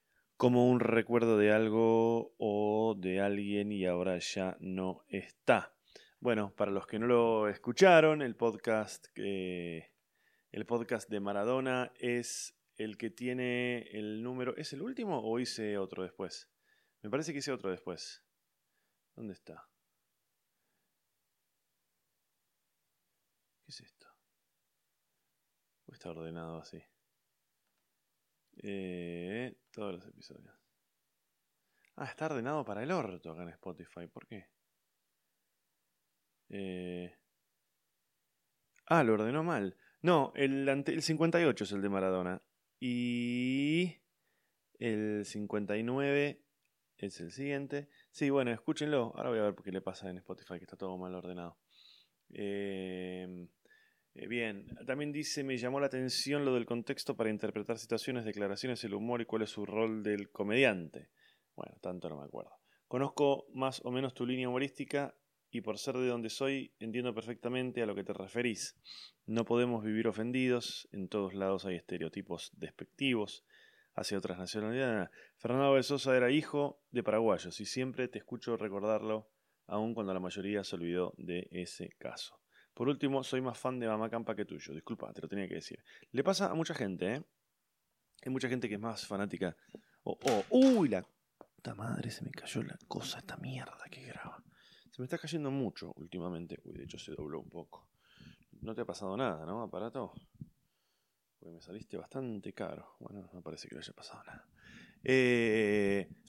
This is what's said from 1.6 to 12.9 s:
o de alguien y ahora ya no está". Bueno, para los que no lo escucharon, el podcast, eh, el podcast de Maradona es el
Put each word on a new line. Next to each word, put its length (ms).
o 600
de 220
alguien 520
y 140
ahora 320
ya 420
no 480
está". 680
Bueno, 340
para 160
los 160
que 140
no 60
lo 420
escucharon, 760
el 140
podcast, 800
eh, 720
el 140
podcast 440
de 80
Maradona 800
es 580
el 200